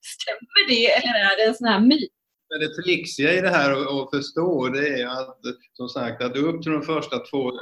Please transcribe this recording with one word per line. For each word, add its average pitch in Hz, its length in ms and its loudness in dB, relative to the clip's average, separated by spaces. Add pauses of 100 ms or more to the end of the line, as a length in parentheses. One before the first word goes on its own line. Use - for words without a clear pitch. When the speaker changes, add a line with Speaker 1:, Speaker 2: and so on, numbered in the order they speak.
Speaker 1:
Stämmer - 640 -4
det 233 240 4
eller 240 280 2 (120)
är 185 60 0
det 220 60 2
en 226 120 2
sån 240 120 -2
här 208 120 4
myt? 262 320 4 (400)
Speaker 2:
Men 156 80 -2
det 156 240 -2
trixiga 165 500 2
i 185 80 2
det 185 80 2
här 143 220 4
att, 139 200 -2
att 135 200 -4
förstå, 147 580 -2
det 139 180 -2 (140)
är 123 60 -4
att, 131 320 -10 (340)
som 123 160 -10
sagt, 120 340 -6
att 127 140 -4
upp 160 260 -2
till 160 80 -2
de 151 100 -2
första 143 380 -4
två 127 320 -4 (100)